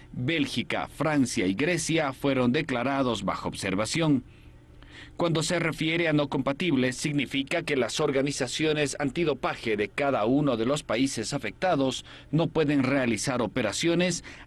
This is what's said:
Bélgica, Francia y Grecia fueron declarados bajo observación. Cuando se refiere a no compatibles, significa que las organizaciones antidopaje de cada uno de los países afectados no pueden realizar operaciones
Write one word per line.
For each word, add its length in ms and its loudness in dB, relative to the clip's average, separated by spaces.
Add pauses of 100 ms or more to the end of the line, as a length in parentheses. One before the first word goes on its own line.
(140)
Bélgica, 720 -2
Francia 580 0
y 100 2
Grecia 580 0
fueron 400 2
declarados 720 0
bajo 260 -4
observación. 760 0 (920)
Cuando 260 0
se 160 0
refiere 500 0
a 40 2
no 140 4
compatibles, 680 0
significa 680 -2
que 140 -2
las 240 0
organizaciones 1000 0
antidopaje 800 -2
de 100 0
cada 380 0
uno 320 4
de 80 0
los 180 0
países 500 -2
afectados 720 0 (280)
no 160 2
pueden 360 2
realizar 580 0
operaciones 840 0 (220)